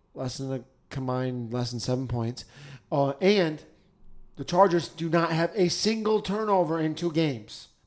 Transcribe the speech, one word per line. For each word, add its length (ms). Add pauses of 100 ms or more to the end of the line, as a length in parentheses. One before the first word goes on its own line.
(140)
less 240
than 160
a 80 (280)
combined 640
less 180
than 80
seven 280
points. 380 (460)
Uh, 200 (100)
and 420 (720)
the 60
Chargers 460
do 200
not 220
have 240
a 140
single 520
turnover 580
in 160
two 160
games, 560 (200)